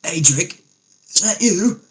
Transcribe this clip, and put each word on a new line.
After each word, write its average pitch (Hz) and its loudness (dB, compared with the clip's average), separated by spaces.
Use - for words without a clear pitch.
Hey, 165 -6
Drake, - 0
is - 2
that 226 -2
you? 214 0